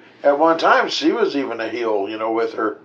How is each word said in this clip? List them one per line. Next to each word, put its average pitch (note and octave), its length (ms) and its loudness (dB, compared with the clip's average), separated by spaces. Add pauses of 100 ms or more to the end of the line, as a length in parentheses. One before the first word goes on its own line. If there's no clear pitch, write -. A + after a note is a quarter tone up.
(240)
at C#3+ 140 4
one E3 220 4
time G#3+ 280 4
she - 240 0
was G#3+ 240 0
even A#2 260 -6
a A2 60 -4
heel, A2 400 -2
you A2 120 -8
know, A2+ 120 -4
with A2+ 220 -2
her, A2 320 -4